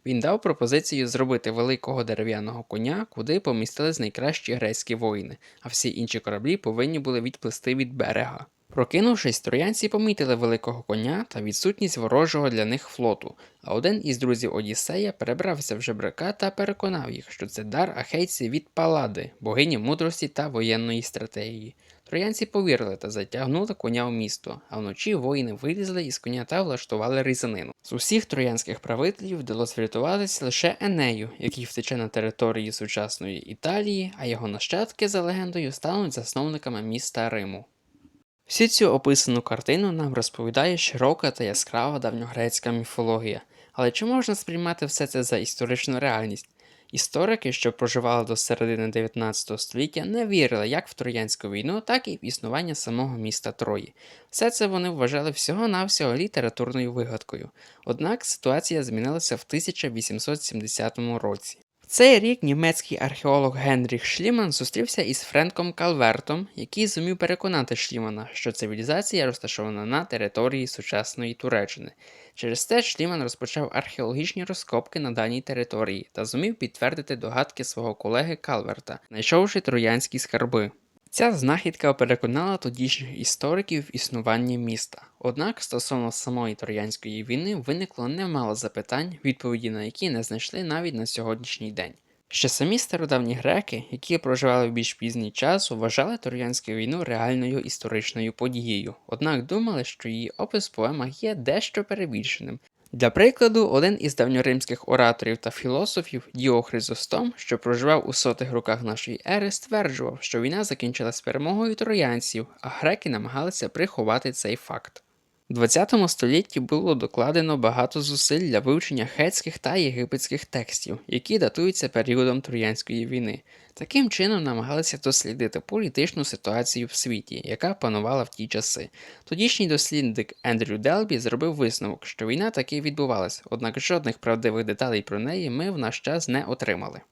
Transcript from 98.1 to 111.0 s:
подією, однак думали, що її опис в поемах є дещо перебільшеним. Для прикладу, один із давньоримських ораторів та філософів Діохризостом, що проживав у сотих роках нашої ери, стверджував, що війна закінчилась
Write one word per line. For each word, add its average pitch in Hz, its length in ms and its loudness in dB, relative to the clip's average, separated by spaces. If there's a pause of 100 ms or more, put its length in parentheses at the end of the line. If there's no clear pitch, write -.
подією, 117 640 -2 (120)
однак 135 380 0
думали, 196 380 0
що - 260 -8
її 113 200 -4
опис - 400 -4
в - 20 -18
поемах 131 520 -2
є 214 120 -2
дещо 165 480 0
перебільшеним. 147 760 -4 (320)
Для 120 180 6
прикладу, 226 580 8
один 175 320 6
із 143 160 0
давньоримських 127 720 2
ораторів 120 480 6
та - 140 -6
філософів 139 800 -2
Діохризостом, 123 1040 2
що - 220 -2
проживав 123 520 2
у 127 40 -4
сотих 127 380 0
роках 117 320 0
нашої 113 420 -6
ери, 202 260 0
стверджував, 131 720 -2
що 117 200 -2
війна 165 220 0
закінчилась 120 580 -4